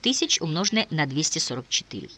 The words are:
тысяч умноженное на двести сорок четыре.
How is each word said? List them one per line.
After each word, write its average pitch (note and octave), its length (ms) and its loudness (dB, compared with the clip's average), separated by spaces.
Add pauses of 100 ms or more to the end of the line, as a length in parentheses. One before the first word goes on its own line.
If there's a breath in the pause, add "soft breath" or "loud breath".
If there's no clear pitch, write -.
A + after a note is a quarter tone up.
тысяч C4 400 2
умноженное F#3+ 480 0
на D#3 160 2
двести D3 340 0
сорок B2 280 -2
четыре. - 500 -4